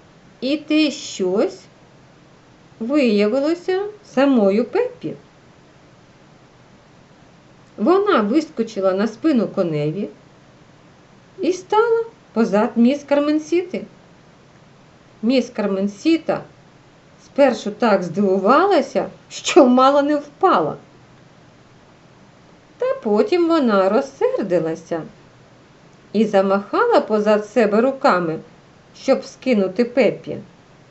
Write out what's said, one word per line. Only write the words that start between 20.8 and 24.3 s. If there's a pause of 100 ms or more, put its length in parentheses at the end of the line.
Та
потім
вона
розсердилася (1080)